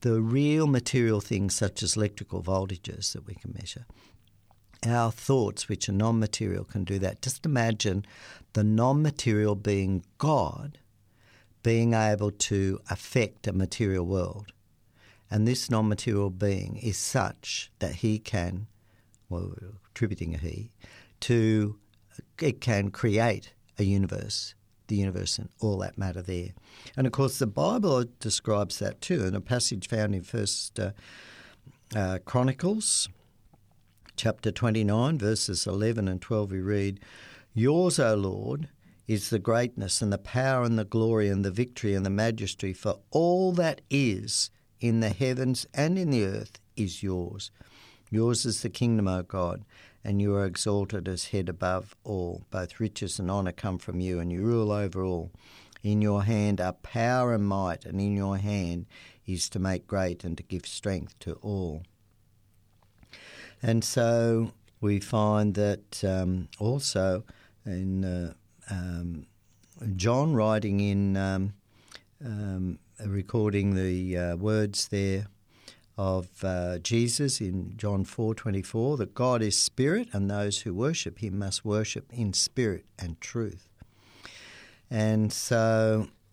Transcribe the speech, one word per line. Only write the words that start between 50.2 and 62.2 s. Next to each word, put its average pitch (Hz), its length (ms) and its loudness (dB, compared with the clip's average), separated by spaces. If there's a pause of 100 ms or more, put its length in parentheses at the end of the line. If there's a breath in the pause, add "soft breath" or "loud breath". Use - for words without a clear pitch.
you 101 140 2
are 101 100 0
exalted 98 640 -2
as 92 200 -4
head 92 200 -2
above 92 560 -2
all. 90 480 -4
Both 92 280 -6
riches 104 400 -4
and 92 120 -2
honour 98 220 0
come 92 240 -4
from 90 240 -6
you, 92 180 -2
and 87 120 -4
you 87 100 -2
rule 110 300 2
over 98 320 -2
all. 87 280 -2 (520 loud breath)
In 107 180 4
your 101 220 2
hand 104 360 2
are 90 140 0
power 123 600 0
and 104 140 2
might, 95 380 -2
and 95 160 -4
in 101 140 2
your 98 220 0
hand 95 480 -2 (400 loud breath)
is 92 240 -4
to 104 100 -6
make 92 280 -2
great 92 360 -2
and 85 140 -4
to - 60 -12
give 92 220 -8
strength - 540 -6
to 82 220 -8
all." 90 420 -4 (1800 loud breath)